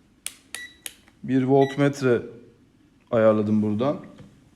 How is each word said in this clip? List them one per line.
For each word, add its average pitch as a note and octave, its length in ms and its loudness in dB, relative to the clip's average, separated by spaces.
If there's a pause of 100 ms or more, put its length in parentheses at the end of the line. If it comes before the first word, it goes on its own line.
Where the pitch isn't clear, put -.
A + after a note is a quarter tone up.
(1200)
Bir C3 200 -2
voltmetre C3+ 800 2 (880)
ayarladım G#2+ 520 2
buradan. A2 340 -2 (600)